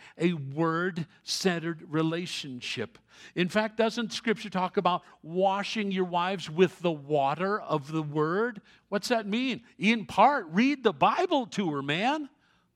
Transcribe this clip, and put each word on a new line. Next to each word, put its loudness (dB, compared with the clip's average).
a 2
word-centered -2
relationship. -4
In 2
fact, -2
doesn't 0
Scripture -2
talk -2
about 2
washing -2
your 0
wives -2
with 2
the 0
water 0
of -2
the 0
Word? -2
What's -2
that 0
mean? -2
In 2
part, 4
read 2
the 2
Bible 2
to -2
her, -2
man. 0